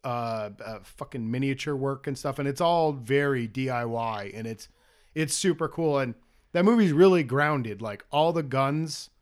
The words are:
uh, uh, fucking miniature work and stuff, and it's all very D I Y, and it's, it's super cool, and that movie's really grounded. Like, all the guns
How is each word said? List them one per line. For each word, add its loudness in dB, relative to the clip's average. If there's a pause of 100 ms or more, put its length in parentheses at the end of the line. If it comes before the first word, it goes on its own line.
uh, -4 (160)
uh, -10
fucking -10
miniature -2
work -4
and -4
stuff, -6
and -2
it's -4
all 2
very 0
D -4
I -2
Y, -4
and -10
it's, -12 (460)
it's -2
super 0
cool, 0
and -2 (380)
that 4
movie's 6
really 8
grounded. -2
Like, -8
all 2
the 0
guns -2 (120)